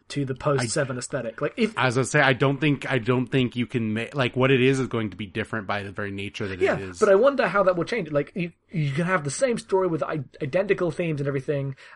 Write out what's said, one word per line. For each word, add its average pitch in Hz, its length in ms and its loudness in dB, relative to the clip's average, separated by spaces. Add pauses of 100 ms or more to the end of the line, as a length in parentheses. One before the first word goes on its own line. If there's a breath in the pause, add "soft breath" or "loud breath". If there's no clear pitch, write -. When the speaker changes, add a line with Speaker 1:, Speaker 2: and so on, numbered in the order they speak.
Speaker 1:
to 143 180 -4
the 131 120 -2
post 131 340 0
seven 131 260 -2
Speaker 2:
I - 40 -6
Speaker 1:
aesthetic. 117 400 -8
Like, 147 160 -2
if 226 200 0
Speaker 2:
As 123 220 2
I 131 40 4
say, 147 180 2
I 135 120 6
don't 135 280 2
think, 143 280 0
I 135 100 0
don't 123 280 0
think 123 300 0
you 123 100 -2
can 113 280 -2
ma-, 117 180 -4
like, 127 240 -2
what 131 160 4
it 127 80 6
is 131 180 4
is 127 80 0
going 110 240 -2
to - 60 -14
be 107 100 -8
different 104 400 -6
by 101 160 -4
the 98 80 -10
very 101 220 -6
nature 101 340 -8
that 95 140 -6
Speaker 1:
Yeah, 349 160 2
Speaker 2:
it 196 60 -8
is. 185 180 -10
Speaker 1:
but 208 80 4
I 196 80 8
wonder 254 320 4
how 190 160 2
that 180 100 4
will 170 120 -2
change. 175 260 -4
Like, 147 240 0
you, 175 160 -6 (180)
you 147 220 -2
can 165 140 0
have 180 180 0
the 139 80 -4
same 240 260 0
story 190 300 0
with 160 160 -2
i-, 160 180 -4 (200)
identical 180 500 0
themes 160 280 -4
and 139 60 -2
everything, 139 480 -4 (220 loud breath)